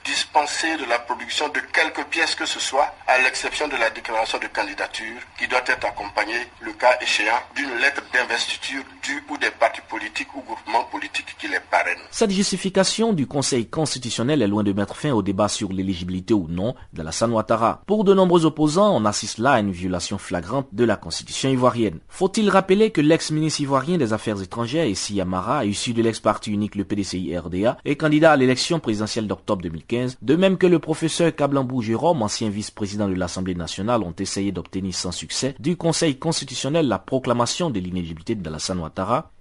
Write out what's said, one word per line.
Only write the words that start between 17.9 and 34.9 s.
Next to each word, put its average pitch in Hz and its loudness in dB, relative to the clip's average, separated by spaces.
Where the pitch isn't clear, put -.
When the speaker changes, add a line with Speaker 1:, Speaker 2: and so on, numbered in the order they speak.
Speaker 2:
de 196 8
nombreux 180 6
opposants, 156 4
on 107 2
assiste 104 -2
là 127 4
à 117 6
une 101 0
violation 90 -4
flagrante 95 -4
de 113 2
la 104 2
Constitution - -6
ivoirienne. 120 2
Faut-il 196 0
rappeler 196 4
que 160 2
l'ex-ministre 156 2
ivoirien 139 0
des 110 2
Affaires 107 -4
étrangères, 117 -2
Essi 101 -2
Amara, 95 0
issu 104 -2
de 113 2
l'ex-parti 110 0
unique, 104 -2
le 101 -2
P 101 -2
D 98 -2
C 92 -4
I 85 -4
R 82 -6
D 92 0
A, - 2
est 147 0
candidat 151 6
à 147 6
l'élection 127 2
présidentielle 107 -2
d'octobre 95 -2
deux 87 -4
mille 80 -8
quinze, 123 -2
de 131 4
même 190 4
que 180 4
le 175 6
professeur 160 0
Kablambou 135 0
Jérôme, 120 2
ancien 107 -2
vice-président 104 -4
de 92 0
l'Assemblée 92 -2
nationale, 98 -2
ont 85 -6
essayé 98 -2
d'obtenir 90 -6